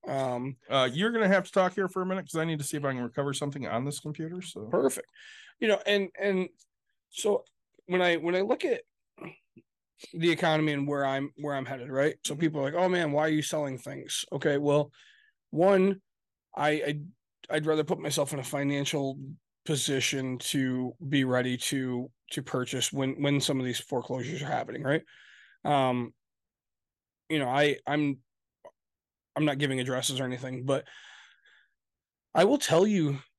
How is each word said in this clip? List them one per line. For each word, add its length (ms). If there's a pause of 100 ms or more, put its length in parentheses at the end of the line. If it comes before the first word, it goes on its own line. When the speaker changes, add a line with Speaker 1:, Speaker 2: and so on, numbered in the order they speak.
Speaker 1:
Um, 500 (120)
Speaker 2:
Uh, 220
you're 200
gonna 160
have 180
to 60
talk 220
here 140
for 140
a 40
minute 220
'cause 120
I 60
need 140
to 60
see 120
if 80
I 60
can 100
recover 320
something 340
on 180
this 140
computer, 420
so. 260
Speaker 1:
Perfect. 400 (520)
You 80
know, 180
and, 240 (100)
and 300 (600)
so 340 (440)
when 140
I, 160
when 180
I 60
look 240
at 160 (1300)
the 160
economy 440
and 140
where 180
I'm, 320
where 180
I'm 100
headed, 240
right? 260 (100)
So 80
Speaker 2:
Mm-hmm. 80
Speaker 1:
people 200
are 40
like, 100
"Oh 140
man, 240
why 120
are 40
you 120
selling 360
things?" 540
Okay, 260
well, 340 (600)
one, 500 (540)
I, 140
I, 300 (500)
I'd 160
rather 200
put 140
myself 340
in 60
a 40
financial 720 (480)
position 720
to 540 (160)
be 140
ready 340
to, 540 (200)
to 120
purchase 500
when, 280
when 200
some 180
of 60
these 140
foreclosures 640
are 40
happening, 360
right? 180 (640)
Um, 500 (1160)
you 100
know, 100
I, 280 (100)
I'm, 300 (1200)
I'm 80
not 140
giving 200
addresses 400
or 60
anything, 400
but 200 (1500)
I 100
will 140
tell 280
you 340 (180)